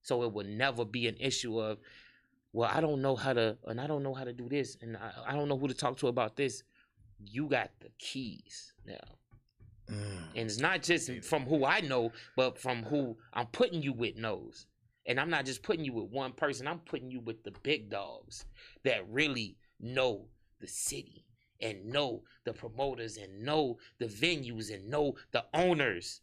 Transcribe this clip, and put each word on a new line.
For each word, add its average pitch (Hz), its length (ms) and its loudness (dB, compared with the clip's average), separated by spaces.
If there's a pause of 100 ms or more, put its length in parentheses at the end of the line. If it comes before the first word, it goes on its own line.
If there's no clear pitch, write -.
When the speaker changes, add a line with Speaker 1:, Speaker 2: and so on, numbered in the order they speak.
Speaker 1:
So 120 200 2
it 117 80 2
will 101 160 -4
never 117 380 2
be 117 220 0
an 110 120 0
issue 113 400 0
of, 107 200 -2 (720)
"Well, 113 180 2
I 147 100 4
don't 151 200 2
know 135 140 4
how 131 180 2
to, 113 320 4
and 113 160 -4
I 143 60 -4
don't 147 160 0
know 135 100 -2
how 135 120 -6
to 123 80 -6
do 123 140 -8
this, 135 340 0
and 117 140 -8
I, 107 160 -8 (160)
I 131 60 -2
don't 147 160 2
know 139 80 4
who 139 100 0
to 131 60 0
talk 131 240 0
to 143 100 2
about 120 300 2
this." 135 260 0 (580)
You 110 260 -4
got 123 240 2 (100)
the - 160 -18
keys - 760 -10 (120)
now. 92 100 -12 (960)
Speaker 2:
Mm. 101 440 -6
Speaker 1:
And 113 140 -2
it's 107 100 -4
not 170 240 2
just 170 280 4 (140)
from 151 220 2
who 147 180 6
I 180 160 6
know, 127 320 2 (240)
but 127 220 4
from 120 240 0
who 127 340 0 (160)
I'm 117 140 0
putting 175 340 2
you 139 100 0
with 117 240 0
knows. 101 520 -6 (380)
And 127 140 2
I'm 151 120 0
not 143 140 2
just 131 180 -4
putting 165 200 0
you 139 80 -2
with 104 200 -4
one 131 200 -2
person. 131 360 -2
I'm 165 120 -4
putting 127 320 -8
you 127 80 -6
with 113 240 -8
the 101 80 -8 (120)
big 120 260 0
dogs 98 560 -8 (400)
that 107 240 2
really 120 480 -2 (240)
know 117 460 0 (340)
the - 60 -12
city - 580 -8 (340)
and 104 280 -4
know 127 340 0 (240)
the 117 80 -2
promoters 117 640 -4
and 98 260 -12
know 143 360 2 (200)
the 120 60 0
venues 117 680 0
and 98 160 -10
know 143 260 2 (160)
the 117 120 2 (120)
owners. 147 680 2